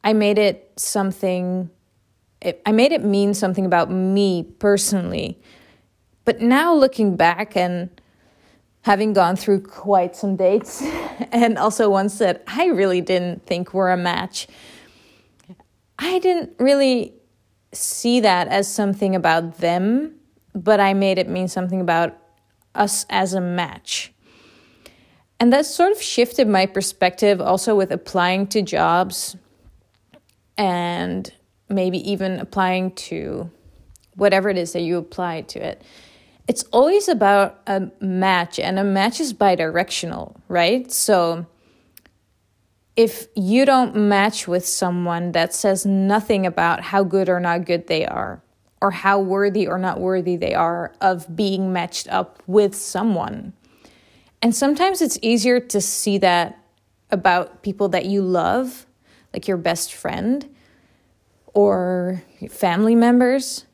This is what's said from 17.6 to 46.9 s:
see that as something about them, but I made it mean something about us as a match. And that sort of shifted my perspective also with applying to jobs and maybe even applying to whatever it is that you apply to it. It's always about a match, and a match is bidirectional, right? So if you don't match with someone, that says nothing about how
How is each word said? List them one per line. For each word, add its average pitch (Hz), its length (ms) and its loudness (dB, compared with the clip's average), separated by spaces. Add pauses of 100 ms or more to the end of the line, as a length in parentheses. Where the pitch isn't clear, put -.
see - 480 -2
that 185 280 2
as 196 240 0
something 196 420 0
about 170 440 0
them, 214 580 0 (380)
but 202 260 2
I 196 140 2
made 196 240 2
it 185 100 -2
mean 180 200 -4
something 185 320 -4
about 170 360 0 (580)
us - 340 -2
as 190 260 -2
a 190 60 -2
match. - 720 -6 (1300)
And 240 140 4
that 294 140 4
sort 359 260 2
of 415 100 -2
shifted 240 460 0
my 190 180 2
perspective 196 720 0
also 190 360 0
with 190 140 0
applying 185 580 -2
to 208 140 -2
jobs 180 760 -2 (1200)
and 175 760 -4 (360)
maybe 185 300 -2 (120)
even 190 280 -4
applying 185 540 -2
to - 580 -10 (640)
whatever 196 340 2
it 196 100 0
is 170 140 -6
that 175 100 -4
you 170 160 -2
apply 170 440 -8
to - 180 -14
it. - 220 -10 (680)
It's - 240 -2
always 349 360 4
about 202 600 2
a 196 220 -2 (100)
match, 185 580 -2
and 190 200 -4
a 196 60 0
match 196 360 0
is 277 120 -4
bidirectional, 170 1040 -2 (120)
right? 185 420 0
So 170 560 0 (1500)
if - 400 0
you 214 300 2
don't 262 320 2
match 202 500 2
with 180 200 -2
someone, 175 640 -2
that 170 220 0
says 190 320 0
nothing 196 580 2
about 170 360 0
how 196 240 0